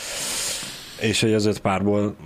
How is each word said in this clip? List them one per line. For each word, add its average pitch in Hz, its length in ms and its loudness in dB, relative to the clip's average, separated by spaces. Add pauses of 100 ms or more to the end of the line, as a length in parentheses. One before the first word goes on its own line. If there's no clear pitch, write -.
(1000)
és 110 220 2
hogy 110 120 6
az 107 120 4
öt 101 140 2
párból 101 560 2 (100)